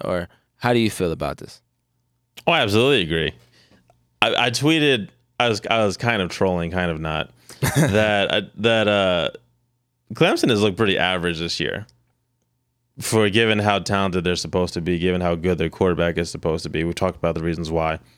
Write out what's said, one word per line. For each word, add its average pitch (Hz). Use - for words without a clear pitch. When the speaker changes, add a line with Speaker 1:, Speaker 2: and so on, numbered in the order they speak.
Speaker 1:
or 87
how 123
do 117
you 110
feel 90
about 71
this? -
Speaker 2:
Oh, 165
I 160
absolutely 113
agree. 78
I, 117
I -
tweeted, 139
I 123
was, 107
I 113
was 95
kind 117
of 85
trolling, 87
kind 90
of 80
not, 78
Speaker 1:
<laughs> -
Speaker 2:
that, 107
uh, 104
that, 110
uh, 92
Clemson 208
has 104
looked 104
pretty 101
average 87
this 82
year 82
for 107
given 110
how 104
talented 92
they're 87
supposed 85
to 87
be, 85
given 90
how 87
good 85
their 80
quarterback 85
is 85
supposed 82
to 80
be. 82
We 85
talked 92
about 82
the 82
reasons 82
why 80